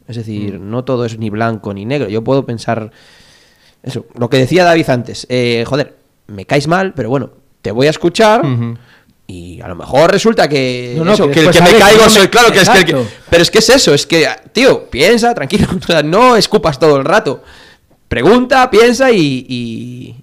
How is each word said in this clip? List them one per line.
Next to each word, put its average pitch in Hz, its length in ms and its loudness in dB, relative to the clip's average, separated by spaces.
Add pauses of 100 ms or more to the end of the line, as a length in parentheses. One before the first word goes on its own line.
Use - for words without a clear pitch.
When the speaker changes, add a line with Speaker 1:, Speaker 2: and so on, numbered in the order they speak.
Speaker 1:
Es 113 80 -16
decir, 104 440 -8
Speaker 2:
Mm. 98 100 -14
Speaker 1:
no 123 160 -6
todo 127 200 -4
es 113 140 -8
ni 110 100 -6
blanco 107 440 -6
ni 98 120 -10
negro. 131 220 -4
Yo 110 160 -6
puedo 131 220 -2
pensar 113 460 -8 (920)
eso, 127 220 -12 (120)
lo 120 120 -4
que 135 80 0
decía 151 260 2
David 165 260 2
antes, 120 400 -6
eh, 120 380 -2
joder, 139 280 -6 (320)
me 98 180 -16
caes 143 220 -2
mal, 185 260 -2
pero 113 160 -8
bueno, 131 220 -4 (300)
te 92 100 -8
voy 123 160 0
a - 20 2
escuchar 214 560 0
Speaker 2:
Ujú. 117 300 -4 (520)
Speaker 1:
y 87 340 -18
a 85 60 -16
lo 90 80 -12
mejor 135 360 0
resulta 202 380 0
que 127 480 -4
Speaker 3:
No, 165 80 -2
no, 196 80 2
Speaker 1:
eso, 202 140 2
Speaker 3:
que 143 60 -2
Speaker 1:
que 156 80 2
el 156 60 4
Speaker 3:
después 170 100 4
Speaker 1:
que 160 60 4
me 202 160 6
Speaker 3:
sale - 40 -
Speaker 1:
caigo 214 160 6
Speaker 3:
que 220 80 6
no 214 60 4
me 214 60 4
Speaker 1:
soy, 190 100 4
claro, 233 220 4
que - 100 2
es 185 80 2
que 233 100 4
el 180 60 2
que 160 60 0
Speaker 3:
Exacto. 127 200 -4 (180)
Speaker 1:
pero 170 140 2
es - 80 -2
que 220 80 2
es 214 100 2
eso, 247 240 4
es 139 140 0
que, 160 200 0 (260)
tío, 233 360 0
piensa, 226 440 0
tranquilo, 190 340 -2
<laughs> 175 140 -6
o - 40 -14
sea, 160 180 0
no 226 320 4
escupas 175 440 0
todo 151 180 4
el 135 80 -2
rato. 156 380 -2 (640)
Pregunta, 247 640 2
piensa 247 400 4
y, 139 360 0
y, 120 760 -12